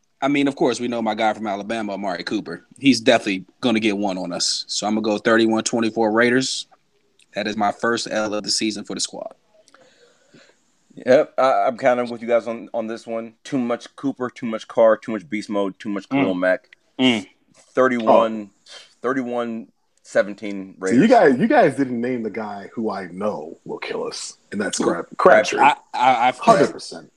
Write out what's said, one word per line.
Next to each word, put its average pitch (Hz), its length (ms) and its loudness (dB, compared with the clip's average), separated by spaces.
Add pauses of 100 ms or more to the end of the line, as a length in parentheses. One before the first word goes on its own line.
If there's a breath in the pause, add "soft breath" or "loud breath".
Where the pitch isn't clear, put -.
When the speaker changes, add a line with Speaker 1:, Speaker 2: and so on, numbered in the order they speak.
(220)
Speaker 1:
I 135 80 0
mean, 143 180 2
of 139 80 -2
course, 120 240 0
we 123 80 -4
know 117 140 -4
my 110 140 -2
guy 110 180 0
from 107 140 -10
Alabama, 104 460 -6
Amari 92 300 -6
Cooper. 87 420 -8 (140)
He's 123 220 4
definitely 110 440 2 (140)
gonna 113 200 0
get 107 180 0
one 98 220 -2
on 87 120 -8
us. - 360 -4
So - 180 -6
I'm 107 80 -2
gonna 107 100 -2
go 104 140 0
thirty-one 113 460 2
twenty-four 113 480 -2
Raiders. 120 560 0 (640)
That 104 140 -6
is 104 100 -6
my 104 140 0
first 117 400 -2
L 107 240 -2
of 104 80 -6
the 90 80 -4
season 104 320 -4
for 98 100 -12
the 95 60 -8
squad. - 340 -10 (1600 soft breath)
Speaker 2:
Yep, - 440 2
I, 120 300 2
I'm 120 100 -2
kind 123 240 2
of 120 100 -6
with 117 100 -10
you 117 60 -12
guys 117 200 2
on, 113 260 -10
on 113 140 -4
this 113 200 -12
one. 113 280 -10 (100)
Too 143 120 -4
much 120 380 -4
Cooper, 127 340 -6
too - 160 -12
much 110 220 -6
Carr, 113 300 4
too - 160 -10
much 98 160 -8
beast 107 200 -6
mode, 101 300 -4
too - 80 -14
much 101 220 -8
Khalil 135 260 0
Speaker 1:
Mm. 90 40 -4
Speaker 2:
Mack. 92 360 -2 (240)
Speaker 1:
Mm. 120 260 2 (300)
Speaker 2:
Thirty-one, 113 960 2
Speaker 3:
Oh. - 200 -20 (300 loud breath)
Speaker 2:
thirty-one 120 720 -4 (320)
seventeen 101 760 -4
Speaker 3:
So 92 60 -4
you 117 160 4
Speaker 2:
Raiders. 220 60 6
Speaker 3:
guys, 156 300 6
you 220 80 2
guys 175 300 2
didn't 123 240 -2
name 123 220 -4
the 107 60 -8
guy 101 440 -12
who 110 180 -6
I 98 160 -8
know 87 560 -8
will - 160 -12
kill - 260 -8
us, - 300 -12 (160)
and 101 80 -6
that's - 200 -6
Crab-, - 280 -2 (100)
Crabtree. 110 440 6
Speaker 1:
I, 139 160 6 (160)
I, 123 340 4
I've 127 100 0
Speaker 3:
Hundred 208 360 4
percent. - 440 -16